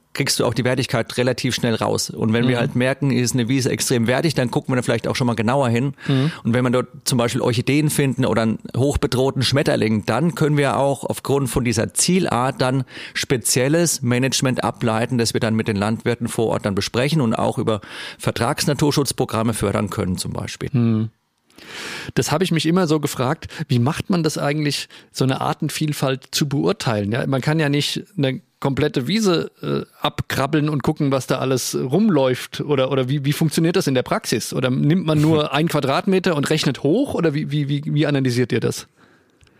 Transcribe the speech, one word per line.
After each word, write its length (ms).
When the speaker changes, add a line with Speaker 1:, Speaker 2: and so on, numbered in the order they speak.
Speaker 1:
kriegst 280
du 40
auch 80
die 120
Wertigkeit 520
relativ 380
schnell 200
raus. 340
Und 240
wenn 120
wir 120
Speaker 2:
Mhm. 20
Speaker 1:
halt 160
merken, 360
ist 220
eine 140
Wiese 240
extrem 360
wertig, 260
dann 180
gucken 220
wir 20
da 60
vielleicht 260
auch 80
schon 100
mal 120
genauer 320
hin. 240
Speaker 2:
Mhm. 260
Speaker 1:
Und 100
wenn 120
wir 60
dort 160
zum 120
Beispiel 220
Orchideen 500
finden 360
oder 160
einen 180
hochbedrohten 680
Schmetterling, 640
dann 300
können 220
wir 200
auch 280
aufgrund 440
von 140
dieser 300
Zielart 680
dann 240
spezielles 880
Management 640
ableiten, 520
das 160
wir 60
dann 160
mit 140
den 80
Landwirten 500
vor 200
Ort 180
dann 100
besprechen 460
und 120
auch 240
über 220
Vertragsnaturschutzprogramme 1300
fördern 360
können 280
zum 160
Beispiel. 400
Speaker 2:
Mhm. 360
Das 180
habe 100
ich 80
mich 140
immer 200
so 140
gefragt, 480
wie 100
macht 300
man 140
das 140
eigentlich, 520
so 100
eine 160
Artenvielfalt 920
zu 180
beurteilen? 640
Ja, 140
man 120
kann 200
ja 100
nicht 340
eine 240
komplette 480
Wiese, 420
äh, 220
abkrabbeln 640
und 140
gucken, 280
was 160
da 120
alles 360
rumläuft. 880
Oder, 300
oder 180
wie, 160
wie 80
funktioniert 420
das 120
in 80
der 80
Praxis? 500
Oder 160
nimmt 360
man 140
nur 320
Speaker 3:
<laughs> 20
Speaker 2:
ein 140
Quadratmeter 680
und 140
rechnet 340
hoch? 320
Oder 180
wie, 180
wie, 180
wie, 160
wie 220
analysiert 440
ihr 80
das? 280